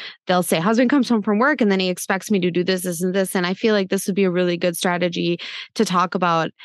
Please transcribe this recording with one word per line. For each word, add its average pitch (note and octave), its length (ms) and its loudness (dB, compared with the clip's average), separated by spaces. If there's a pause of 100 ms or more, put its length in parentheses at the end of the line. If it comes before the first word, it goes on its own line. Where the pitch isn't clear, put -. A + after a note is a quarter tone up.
(280)
They'll F3+ 160 2
say, E3+ 160 0
"Husband A3+ 320 2
comes C#4 180 2
home A3 140 2
from G#3+ 160 0
work D4 200 2
and G#3 120 4
then F#3+ 80 2
he F#3 100 0
expects F3+ 400 -4
me G#3 120 2
to F3 100 0
do F3 120 0
this, F3+ 200 -2
this, F3 180 -4
and F#3 140 -2
this." F#3+ 200 -2
And F3+ 120 0
I F#3 80 -2
feel A3 180 0
like G3 160 0
this G3 160 -2
would F#3+ 100 -2
be G3 100 2
a F3+ 60 2
really F3 260 0
good F3 200 -2
strategy F3 640 -2 (340)
to A3 120 0
talk F3+ 280 0
about E3+ 380 0 (140)